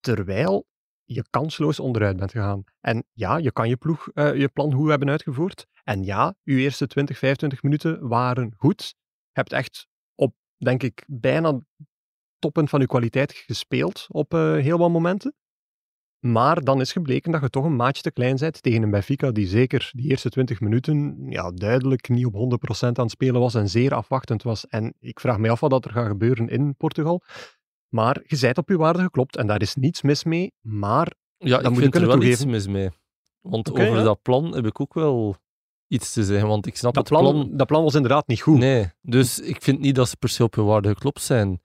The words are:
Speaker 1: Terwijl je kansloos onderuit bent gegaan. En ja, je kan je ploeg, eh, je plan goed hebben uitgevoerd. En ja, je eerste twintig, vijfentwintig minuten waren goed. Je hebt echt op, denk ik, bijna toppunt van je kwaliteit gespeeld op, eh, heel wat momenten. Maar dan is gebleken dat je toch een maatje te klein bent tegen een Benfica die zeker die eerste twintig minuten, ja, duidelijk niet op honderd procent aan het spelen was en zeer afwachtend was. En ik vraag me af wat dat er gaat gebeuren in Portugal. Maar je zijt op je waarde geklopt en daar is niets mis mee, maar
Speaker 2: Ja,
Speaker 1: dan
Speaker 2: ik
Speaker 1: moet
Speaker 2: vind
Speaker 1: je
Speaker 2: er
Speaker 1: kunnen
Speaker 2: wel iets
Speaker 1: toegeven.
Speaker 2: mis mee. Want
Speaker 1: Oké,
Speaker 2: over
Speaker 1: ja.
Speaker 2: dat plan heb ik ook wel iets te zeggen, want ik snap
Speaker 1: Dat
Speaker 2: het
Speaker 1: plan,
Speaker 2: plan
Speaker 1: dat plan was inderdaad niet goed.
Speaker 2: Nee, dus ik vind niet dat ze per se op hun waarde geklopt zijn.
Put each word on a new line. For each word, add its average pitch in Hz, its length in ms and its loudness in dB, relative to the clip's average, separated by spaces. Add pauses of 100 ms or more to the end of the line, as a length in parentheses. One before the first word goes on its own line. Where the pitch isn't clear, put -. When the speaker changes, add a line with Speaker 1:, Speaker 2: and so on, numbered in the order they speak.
Speaker 1:
Terwijl 117 640 -2 (380)
je 117 260 -8
kansloos 151 500 -2
onderuit 107 360 0
bent 95 140 -6
gegaan. 101 340 -4 (160)
En 113 320 -2
ja, 107 240 -2
je 147 160 -2
kan 113 160 -2
je 123 80 0
ploeg, 151 380 -6
eh, 147 200 0
je 139 140 0
plan 143 240 -2
goed 147 160 0
hebben 143 220 2
uitgevoerd. 156 560 -6 (180)
En 98 200 -4
ja, 110 380 0
je 135 120 -2
eerste 131 320 0
twintig, 139 320 -4
vijfentwintig 135 440 -2
minuten 151 460 -2
waren 120 480 -2
goed. 165 260 0 (260)
Je - 240 -20
hebt - 200 -4
echt - 340 -6 (280)
op, 131 200 0 (220)
denk 127 260 0
ik, 123 240 -8
bijna 139 540 -2 (800)
toppunt 156 320 -2
van 143 100 2
je 131 60 2
kwaliteit 127 460 0
gespeeld - 760 -6
op, 151 260 -6
eh, 160 200 0
heel 151 240 0
wat 170 120 4
momenten. 175 440 -2 (840)
Maar 127 460 2
dan 135 160 4
is 131 120 -2
gebleken 147 400 -2
dat 156 80 0
je 135 100 0
toch 135 140 -2
een 160 120 0
maatje 123 260 0
te 165 100 -4
klein 127 240 0
bent 151 260 -4
tegen 113 200 2
een 107 80 0
Benfica 127 400 0
die 107 160 0
zeker 117 480 0
die 131 160 -6
eerste 131 180 -2
twintig 123 320 -2
minuten, 135 680 -2
ja, 90 220 -6
duidelijk 120 580 -2
niet 123 180 0
op 113 80 -2
honderd 120 260 -2
procent 120 380 -4
aan 127 60 0
het 113 80 -4
spelen 127 280 0
was 120 140 0
en 104 140 0
zeer 123 260 2
afwachtend 120 480 -4
was. 113 240 -6
En 110 340 -6
ik 120 200 -16
vraag 110 180 0
me 110 120 2
af 117 100 0
wat 151 100 2
dat 131 140 2
er - 60 -10
gaat 117 160 -2
gebeuren 113 420 0
in 135 280 -2
Portugal. 160 460 -2 (680)
Maar 117 380 0
je - 100 -2
zijt 127 220 2
op 175 100 -4
je 196 80 2
waarde 165 260 2
geklopt 139 340 0
en 113 100 -2
daar 104 160 2
is 104 120 -4
niets 135 280 -2
mis 139 220 2
mee, 170 360 -2
maar 110 520 -2 (240)
Speaker 2:
Ja, 127 200 2
Speaker 1:
dan - 20 4
Speaker 2:
ik 127 120 2
Speaker 1:
moet 123 80 4
Speaker 2:
vind - 0 -
Speaker 1:
je 131 60 4
Speaker 2:
er 135 60 6
Speaker 1:
kunnen 170 180 4
Speaker 2:
wel 123 200 6
iets 120 120 4
Speaker 1:
toegeven. 135 100 -2
Speaker 2:
mis 98 300 -2
mee. 92 100 -2 (500)
Want - 300 -6
Speaker 1:
Oké, - 120 2
Speaker 2:
over 196 140 4
Speaker 1:
ja. 110 60 4
Speaker 2:
dat 107 200 2
plan 135 320 0
heb 120 120 -2
ik - 140 -6
ook 139 140 -8
wel 120 420 0 (500)
iets - 260 -4
te 113 120 0
zeggen, 101 240 2
want 107 180 0
ik - 100 -10
snap 120 180 -2
Speaker 1:
Dat - 140 0
Speaker 2:
het 147 100 4
Speaker 1:
plan, 139 140 6
Speaker 2:
plan 147 240 -2
Speaker 1:
dat 135 100 2
plan 156 160 2
was 151 120 2
inderdaad 143 320 2
niet 117 140 0
goed. 156 180 6
Speaker 2:
Nee, 120 320 4 (100)
dus 123 400 0
ik - 220 -8
vind 135 180 2
niet 139 140 2
dat 127 140 2
ze - 80 -10
per 120 120 -4
se - 140 0
op 113 120 0
hun 107 100 0
waarde 104 240 2
geklopt 120 340 -4
zijn. 101 420 0